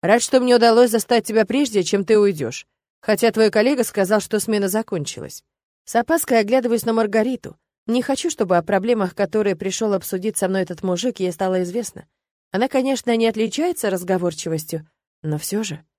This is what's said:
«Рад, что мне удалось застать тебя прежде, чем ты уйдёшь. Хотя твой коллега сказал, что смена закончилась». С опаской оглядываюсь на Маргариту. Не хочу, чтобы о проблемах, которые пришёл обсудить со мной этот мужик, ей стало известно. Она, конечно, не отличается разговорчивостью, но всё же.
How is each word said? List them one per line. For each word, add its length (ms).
«Рад, 200
что 180
мне 160
удалось 340
застать 360
тебя 180
прежде, 380
чем 220
ты 140
уйдёшь. 480
Хотя 300
твой 200
коллега 340
сказал, 360
что 200
смена 280
закончилась». 760
С 120
опаской 440
оглядываюсь 440
на 80
Маргариту. 640
Не 160
хочу, 280
чтобы 260
о 60
проблемах, 520
которые 420
пришёл 360
обсудить 440
со 120
мной 140
этот 200
мужик, 380
ей 120
стало 300
известно. 440
Она, 180
конечно, 480
не 120
отличается 640
разговорчивостью, 960
но 160
всё 240
же. 220